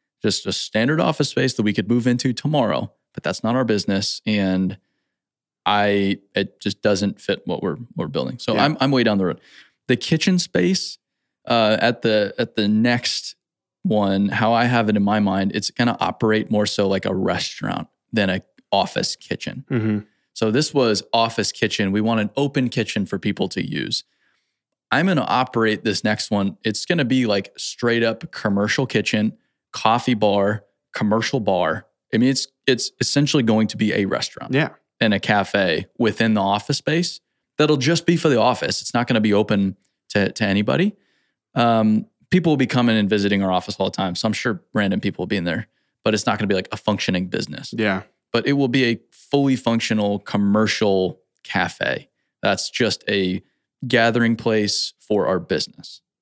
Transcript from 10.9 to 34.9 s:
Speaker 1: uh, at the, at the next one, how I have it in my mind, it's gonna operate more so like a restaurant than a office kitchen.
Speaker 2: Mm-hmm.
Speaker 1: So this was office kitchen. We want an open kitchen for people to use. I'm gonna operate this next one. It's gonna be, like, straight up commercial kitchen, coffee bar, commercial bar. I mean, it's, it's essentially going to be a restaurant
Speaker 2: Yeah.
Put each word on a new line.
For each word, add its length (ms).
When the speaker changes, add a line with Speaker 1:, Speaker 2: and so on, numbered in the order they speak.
Speaker 1:
uh, 340
at 220
the, 360
at 180
the 120
next 680
one, 460
how 260
I 100
have 240
it 80
in 60
my 180
mind, 340
it's 160
gonna 300
operate 500
more 160
so 220
like 160
a 100
restaurant 720
than 180
a 120
office 440
kitchen. 540
Speaker 2:
Mm-hmm. 280
Speaker 1:
So 180
this 220
was 300
office 400
kitchen. 400
We 80
want 200
an 160
open 320
kitchen 380
for 120
people 320
to 140
use. 400
I'm 160
gonna 140
operate 600
this 220
next 260
one. 320
It's 240
gonna 180
be, 220
like, 300
straight 480
up 260
commercial 560
kitchen, 500
coffee 420
bar, 500
commercial 460
bar. 460
I 40
mean, 120
it's, 160
it's 320
essentially 420
going 260
to 80
be 160
a 120
restaurant 500
Speaker 2:
Yeah. 160